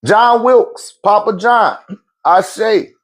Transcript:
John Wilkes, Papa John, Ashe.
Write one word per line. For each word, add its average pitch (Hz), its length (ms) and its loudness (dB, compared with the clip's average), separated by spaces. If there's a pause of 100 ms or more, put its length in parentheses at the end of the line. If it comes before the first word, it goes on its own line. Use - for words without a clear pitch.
John 233 380 2
Wilkes, - 600 -2
Papa 208 340 0
John, 214 420 0 (460)
Ashe. 190 800 0